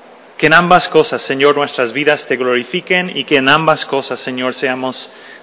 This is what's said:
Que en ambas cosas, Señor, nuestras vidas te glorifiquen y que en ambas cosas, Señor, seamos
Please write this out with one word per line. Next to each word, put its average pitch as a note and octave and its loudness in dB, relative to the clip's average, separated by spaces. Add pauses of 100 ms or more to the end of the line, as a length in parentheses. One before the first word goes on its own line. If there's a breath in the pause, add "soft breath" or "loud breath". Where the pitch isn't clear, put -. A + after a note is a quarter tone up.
(360)
Que - 0
en D#3 4
ambas F3 4
cosas, C#3 2
Señor, C#3+ 2
nuestras C3 -2
vidas D3 -2
te C3 -2
glorifiquen E3+ -2
y C#3 -6
que D3+ 0
en C3 2
ambas D#3 2
cosas, C3+ -4
Señor, B2+ -6
seamos C3 -6 (260 loud breath)